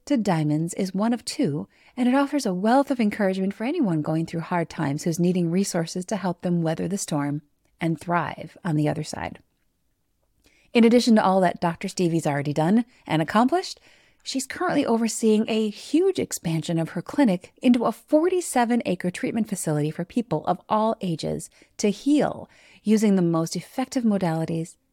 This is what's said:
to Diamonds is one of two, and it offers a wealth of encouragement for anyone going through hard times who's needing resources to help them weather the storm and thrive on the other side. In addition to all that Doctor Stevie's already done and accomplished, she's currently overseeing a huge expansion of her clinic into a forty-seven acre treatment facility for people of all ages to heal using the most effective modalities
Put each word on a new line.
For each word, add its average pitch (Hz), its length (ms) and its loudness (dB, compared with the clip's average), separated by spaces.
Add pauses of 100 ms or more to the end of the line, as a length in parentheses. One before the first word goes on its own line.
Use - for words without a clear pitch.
to 285 100 2
Diamonds 160 580 0
is 185 180 -4
one 214 200 0
of 233 120 -4
two, 175 440 -4 (280)
and 247 120 2
it 247 60 4
offers 277 300 0
a 190 100 -2
wealth 226 360 2
of 269 80 -2
encouragement 196 560 0
for - 80 -12
anyone 220 400 0
going 160 240 -2
through 170 140 -6
hard 165 280 -2
times 147 360 -4
who's 165 160 -2
needing 175 320 0
resources 180 540 -2
to 226 100 -4
help 185 260 -6
them 175 180 0
weather 165 280 -2
the 196 100 -4
storm 143 440 -4 (380)
and 160 200 -2
thrive 170 640 -4
on 165 100 -2
the 151 140 2
other 147 160 -4
side. - 340 -8 (1300)
In 240 100 6
addition 233 340 6
to 214 80 4
all 190 180 4
that - 180 2
Doctor 170 260 -2
Stevie's 165 400 0
already 147 260 -2
done 170 320 2 (220)
and 160 160 0
accomplished, 247 560 0 (460)
she's - 220 -6
currently - 400 -2
overseeing 220 600 2
a 220 200 0
huge 359 520 0
expansion 165 580 -2
of 160 120 -2
her - 120 -6
clinic 208 580 2
into 240 240 4
a - 60 0
forty-seven 302 960 0
acre 180 240 -2
treatment - 380 -4
facility 151 420 -2
for 175 140 -8
people - 420 -4
of 180 220 -2
all 220 320 0
ages 156 500 -6 (260)
to 208 140 0
heal - 580 0 (360)
using 208 320 4
the 185 40 4
most 165 360 0
effective 254 480 -6
modalities 165 720 -2 (160)